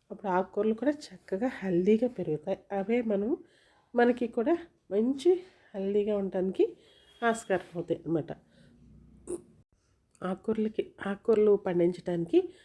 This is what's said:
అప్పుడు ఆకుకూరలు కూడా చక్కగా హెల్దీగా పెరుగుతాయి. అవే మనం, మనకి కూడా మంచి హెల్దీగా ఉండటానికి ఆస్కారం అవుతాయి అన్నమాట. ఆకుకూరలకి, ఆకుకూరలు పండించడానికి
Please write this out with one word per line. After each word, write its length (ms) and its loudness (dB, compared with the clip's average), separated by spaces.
అప్పుడు 220 -6
ఆకుకూరలు 420 0
కూడా 160 0
చక్కగా 680 -6
హెల్దీగా 500 2
పెరుగుతాయి. 500 -4
అవే 300 -2
మనం, 340 -2
మనకి 320 2
కూడా 320 0
మంచి 540 2
హెల్దీగా 420 0
ఉండటానికి 600 0
ఆస్కారం 460 -2
అవుతాయి 320 -4
అన్నమాట. 260 -2
ఆకుకూరలకి, 680 -4
ఆకుకూరలు 500 4
పండించడానికి 960 0